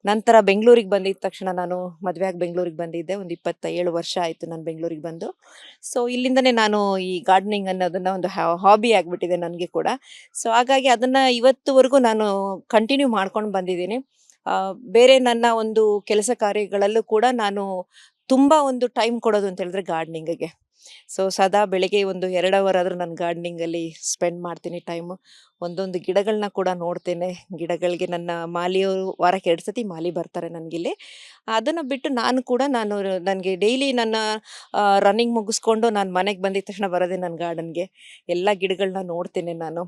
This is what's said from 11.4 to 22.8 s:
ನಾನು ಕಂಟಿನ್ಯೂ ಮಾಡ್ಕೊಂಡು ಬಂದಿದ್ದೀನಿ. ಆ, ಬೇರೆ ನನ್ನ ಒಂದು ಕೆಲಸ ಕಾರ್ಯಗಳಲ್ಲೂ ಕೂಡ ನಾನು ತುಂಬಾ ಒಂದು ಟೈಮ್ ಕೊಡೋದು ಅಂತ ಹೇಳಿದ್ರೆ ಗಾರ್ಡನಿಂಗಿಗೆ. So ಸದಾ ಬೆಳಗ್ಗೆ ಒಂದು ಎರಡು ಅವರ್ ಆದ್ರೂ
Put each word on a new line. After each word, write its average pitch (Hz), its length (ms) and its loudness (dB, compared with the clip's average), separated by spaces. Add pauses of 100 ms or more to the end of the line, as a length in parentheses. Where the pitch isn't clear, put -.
ನಾನು 202 640 2
ಕಂಟಿನ್ಯೂ 254 480 2
ಮಾಡ್ಕೊಂಡು 214 420 -2
ಬಂದಿದ್ದೀನಿ. 185 560 -4 (400)
ಆ, 190 260 -2
ಬೇರೆ 247 460 6
ನನ್ನ 233 360 2
ಒಂದು 220 460 2
ಕೆಲಸ 214 340 0
ಕಾರ್ಯಗಳಲ್ಲೂ 202 680 0
ಕೂಡ 214 300 2
ನಾನು 202 560 -4 (380)
ತುಂಬಾ 277 360 6
ಒಂದು 247 260 0
ಟೈಮ್ 233 320 0
ಕೊಡೋದು 208 260 2
ಅಂತ 185 140 -6
ಹೇಳಿದ್ರೆ 180 220 -4
ಗಾರ್ಡನಿಂಗಿಗೆ. 160 880 -8 (460)
So 190 140 0
ಸದಾ 196 340 2
ಬೆಳಗ್ಗೆ 190 400 0
ಒಂದು 185 240 -4
ಎರಡು 185 320 2
ಅವರ್ 190 160 2
ಆದ್ರೂ 180 180 0